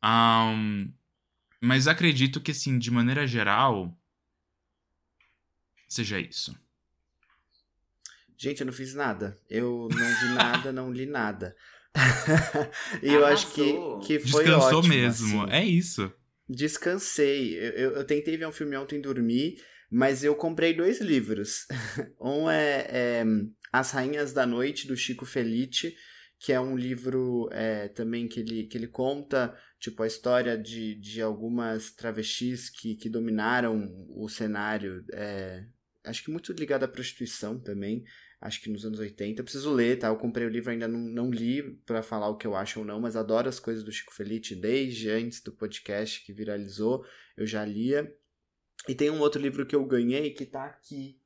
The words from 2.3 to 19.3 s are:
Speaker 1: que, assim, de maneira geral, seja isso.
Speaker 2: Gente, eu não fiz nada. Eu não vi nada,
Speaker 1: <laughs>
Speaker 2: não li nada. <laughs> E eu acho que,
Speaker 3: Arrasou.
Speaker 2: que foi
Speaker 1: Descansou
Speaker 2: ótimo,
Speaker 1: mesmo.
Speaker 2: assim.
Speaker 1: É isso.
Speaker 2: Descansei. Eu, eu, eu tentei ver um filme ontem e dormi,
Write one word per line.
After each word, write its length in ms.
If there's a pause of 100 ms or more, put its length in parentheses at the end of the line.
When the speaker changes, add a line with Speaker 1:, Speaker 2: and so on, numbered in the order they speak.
Speaker 1:
que, 120
assim, 260
de 120
maneira 360
geral, 720 (1900)
seja 320
isso. 360 (1800)
Speaker 2:
Gente, 240
eu 60
não 60
fiz 220
nada. 420 (140)
Eu 400
não 80 (300)
vi 80
nada, 340
Speaker 1:
<laughs> 20
Speaker 2:
não 200
li 140
nada. 500 (380)
<laughs> 1080
E 100
eu 140
acho 260
que, 100
Speaker 3:
Arrasou. 380
Speaker 2:
que 200
foi 240
Speaker 1:
Descansou 340
Speaker 2:
ótimo, 160
Speaker 1:
mesmo. 480
Speaker 2:
assim. 100
Speaker 1:
É 120
isso. 480 (360)
Speaker 2:
Descansei. 1120
Eu, 140
eu, 240
eu 80
tentei 320
ver 100
um 60
filme 240
ontem 200
e 60
dormi, 540 (340)